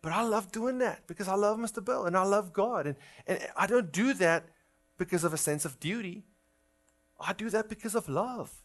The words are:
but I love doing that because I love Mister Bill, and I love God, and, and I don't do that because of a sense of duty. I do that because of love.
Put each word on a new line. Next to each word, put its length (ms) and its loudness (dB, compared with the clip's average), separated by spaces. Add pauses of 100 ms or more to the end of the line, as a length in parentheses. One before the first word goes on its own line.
but 100 -4
I 100 2
love 300 0
doing 260 -2
that 300 0
because 180 -6
I 80 0
love 240 2
Mister 220 -6
Bill, 260 -2
and 100 2
I 60 6
love 300 2
God, 340 0
and, 80 -2 (320)
and 140 0 (160)
I 100 2
don't 240 2
do 240 2
that 300 4 (540)
because 260 0
of 100 2
a 20 -2
sense 280 0
of 160 -10
duty. 420 -6 (960)
I 140 -4
do 180 -4
that 180 0
because 280 -4
of 120 -2
love. 560 -4